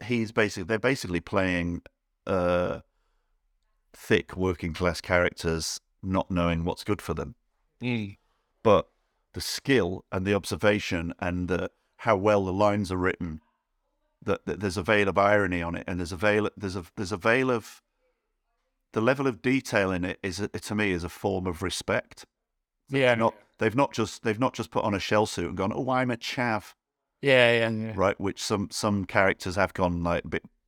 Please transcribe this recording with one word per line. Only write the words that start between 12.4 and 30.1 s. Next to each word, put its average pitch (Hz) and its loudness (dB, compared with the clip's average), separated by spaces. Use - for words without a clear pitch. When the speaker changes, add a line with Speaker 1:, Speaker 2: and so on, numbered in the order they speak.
Speaker 1:
the 92 -2
lines 101 2
are 92 -2
written, 90 -2
that, - -2
that - -4
there's 95 -2
a 101 -4
veil 101 2
of 87 0
irony 98 2
on 85 -6
it, - -8
and 92 -6
there's 87 -6
a 95 -10
veil, 104 2
there's 98 -6
a, 92 -8
there's 98 -6
a 104 -4
veil 123 2
of, 117 -6
the 110 -2
level 135 2
of 120 -4
detail 120 0
in 87 -2
it 90 -6
is, 95 -6
a, 101 -4
to - -8
me, 104 0
is 87 -2
a 87 -6
form 95 -4
of 87 -6
respect. - -6
Speaker 2:
Yeah. 131 4
Speaker 1:
Not, 113 2
they've 110 2
not 135 2
just, - -4
they've 110 0
not 131 0
just - -8
put - -2
on 104 0
a 98 2
shell 107 2
suit 90 -4
and 90 -8
gone, 95 -2
"Oh, 127 -4
I'm 127 0
a 117 -4
chav." 117 -4
Speaker 2:
Yeah, 127 6
yeah, 113 2
yeah. 110 -6
Speaker 1:
Right, 95 2
which 95 -4
some, 101 -2
some 101 0
characters 95 2
have 98 0
gone, 87 0
like, 85 0